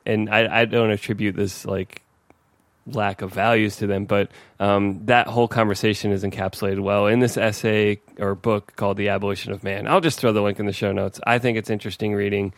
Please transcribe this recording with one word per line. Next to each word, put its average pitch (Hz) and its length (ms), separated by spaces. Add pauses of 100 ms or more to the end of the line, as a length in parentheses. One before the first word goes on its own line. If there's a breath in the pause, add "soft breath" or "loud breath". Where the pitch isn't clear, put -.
and 107 240
I, 107 320
I 120 40
don't 113 260
attribute 104 440
this, 98 300
like, 95 360 (840)
lack 104 340
of 95 120
values 107 440
to 107 100
them. 98 180
But, 101 260 (280 loud breath)
um, 101 460
that 120 220
whole 120 200
conversation 107 640
is 98 120
encapsulated 98 580
well 101 260
in 113 120
this 123 180
essay 107 640 (180)
or 98 160
book 107 400
called 98 220
The 101 120
Abolition 98 420
of 101 120
Man. 101 240
I'll 170 140
just 160 180
throw 117 140
the 104 80
link 101 180
in 104 60
the 101 80
show 101 180
notes. 98 340
I 120 140
think 117 180
it's 107 120
interesting 104 440
reading, 101 440